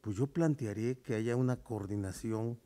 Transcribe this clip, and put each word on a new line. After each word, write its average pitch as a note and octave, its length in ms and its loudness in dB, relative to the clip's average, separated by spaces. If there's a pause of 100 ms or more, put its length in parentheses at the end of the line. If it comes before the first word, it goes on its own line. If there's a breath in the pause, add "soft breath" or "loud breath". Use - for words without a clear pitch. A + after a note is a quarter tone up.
pues G#2 160 -4
yo B2+ 100 2
plantearé B2+ 720 0
que - 160 -4
haya A2+ 220 2
una B2+ 200 2
coordinación A2 1080 -4